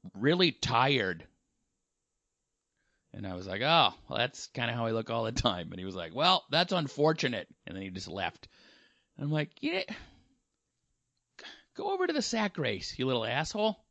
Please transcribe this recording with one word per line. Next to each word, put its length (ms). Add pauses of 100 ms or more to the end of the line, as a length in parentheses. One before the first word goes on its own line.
(140)
really 380
tired." 720 (1900)
And 140
I 80
was 120
like, 160
"Oh, 320 (140)
well, 100
that's 300
kinda 240
how 140
I 60
look 180
all 140
the 80
time." 400
And 60
he 60
was 120
like, 180
"Well, 360
that's 220
unfortunate." 760 (180)
And 100
then 60
he 80
just 180
left. 380 (720)
And 80
I'm 80
like, 180 (100)
"Yeah, 220 (1900)
go 180
over 140
to 60
the 100
sack 360
race, 400
you 80
little 180
asshole. 680